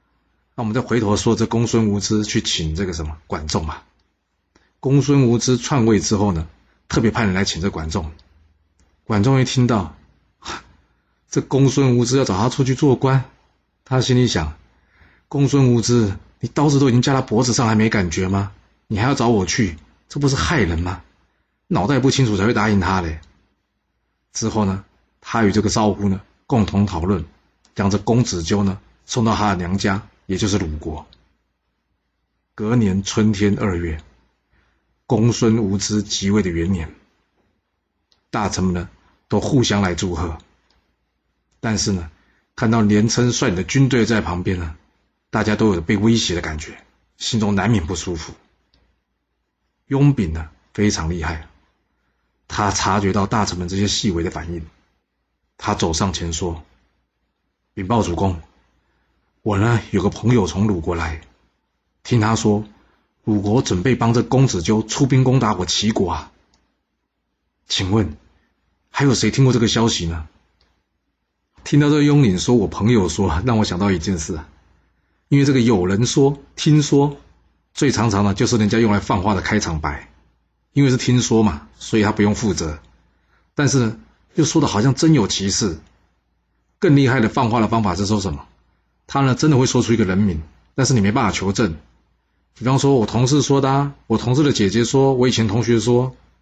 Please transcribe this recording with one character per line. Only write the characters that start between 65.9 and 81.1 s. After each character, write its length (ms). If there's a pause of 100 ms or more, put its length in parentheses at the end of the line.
国 180
啊。 220 (1400)
请 220
问， 260 (760)
还 140
有 100
谁 160
听 140
过 80
这 60
个 100
消 200
息 180
呢？” 220 (1300)
听 180
到 80
这 80
个 80
雍 180
领 160
说 200
“我 100
朋 240
友 160
说”， 360
让 140
我 60
想 140
到 120
一 80
件 200
事 180
啊， 120 (800)
因 100
为 60
这 80
个 100
“有 240
人 200
说 320 (160)
”“听 260
说”， 360 (580)
最 160
常 180
常 140
呢， 120
就 120
是 100
人 120
家 100
用 140
来 80
放 200
话 140
的 60
开 180
场 220
白， 280 (640)
因 120
为 60
是 60
听 240